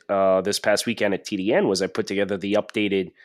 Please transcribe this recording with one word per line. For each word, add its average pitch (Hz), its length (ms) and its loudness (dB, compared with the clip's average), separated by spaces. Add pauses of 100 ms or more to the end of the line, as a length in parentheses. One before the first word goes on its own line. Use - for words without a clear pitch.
uh, 95 340 4
this 101 180 -2
past 104 260 0
weekend 104 260 0
at 90 120 -4
T 104 120 -6
D 95 160 0
N 185 140 2
was 98 160 0
I 92 60 -2
put 104 180 -4
together 98 300 -2
the 98 160 -6
updated, 101 580 -2 (140)